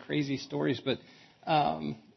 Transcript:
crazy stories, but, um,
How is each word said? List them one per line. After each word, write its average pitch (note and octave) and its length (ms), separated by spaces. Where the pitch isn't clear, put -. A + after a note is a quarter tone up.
crazy C#3+ 320
stories, C#3+ 440
but, B2 180
um, D#3 500